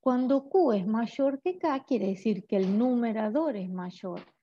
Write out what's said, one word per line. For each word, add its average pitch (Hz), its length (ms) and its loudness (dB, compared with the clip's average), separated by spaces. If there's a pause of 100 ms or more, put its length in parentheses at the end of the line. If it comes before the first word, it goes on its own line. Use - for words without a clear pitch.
Cuando 254 480 2
Q 339 240 4
es 190 140 0
mayor 240 560 0
que 370 160 -4
K, 285 260 -2
quiere 214 220 0
decir 196 400 -2
que 208 100 -2
el 190 220 2
numerador 233 800 0
es 185 120 -6
mayor. 180 540 -8 (200)